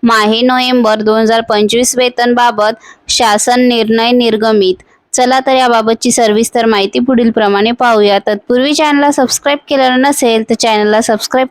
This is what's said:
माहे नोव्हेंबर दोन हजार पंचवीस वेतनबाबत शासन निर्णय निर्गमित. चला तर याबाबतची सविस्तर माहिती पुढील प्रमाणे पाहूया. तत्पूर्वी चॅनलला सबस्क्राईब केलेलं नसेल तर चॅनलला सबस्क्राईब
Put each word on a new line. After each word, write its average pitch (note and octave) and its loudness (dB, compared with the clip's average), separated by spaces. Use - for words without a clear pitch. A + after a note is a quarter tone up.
माहे A3 2
नोव्हेंबर B3+ 0
दोन G#3+ 0
हजार A3+ 0
पंचवीस A3+ -2
वेतनबाबत A#3+ 0
शासन A#3+ 0
निर्णय A3+ 0
निर्गमित. A3 0
चला B3+ 0
तर C4+ -2
याबाबतची A3+ 0
सविस्तर A3+ 0
माहिती A3 0
पुढील A#3+ 0
प्रमाणे G#3 0
पाहूया. G#3+ 2
तत्पूर्वी B3 -2
चॅनलला D4 0
सबस्क्राईब C#4+ -2
केलेलं C4 0
नसेल B3+ 0
तर A3 -2
चॅनलला G#3+ 0
सबस्क्राईब A#3 -2